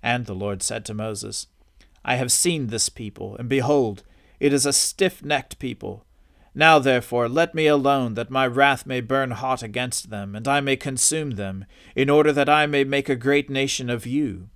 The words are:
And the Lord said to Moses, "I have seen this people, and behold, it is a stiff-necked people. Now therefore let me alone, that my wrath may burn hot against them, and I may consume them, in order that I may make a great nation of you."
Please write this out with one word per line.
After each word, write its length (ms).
And 220
the 100
Lord 280
said 240
to 80
Moses, 520
"I 120
have 160
seen 340
this 220
people, 480
and 140
behold, 520
it 140
is 120
a 80
stiff-necked 840
people. 460
Now 240
therefore 500
let 260
me 120
alone, 480
that 160
my 160
wrath 380
may 160
burn 300
hot 320
against 480
them, 240
and 140
I 120
may 160
consume 560
them, 320
in 160
order 220
that 160
I 180
may 180
make 240
a 80
great 320
nation 400
of 160
you." 520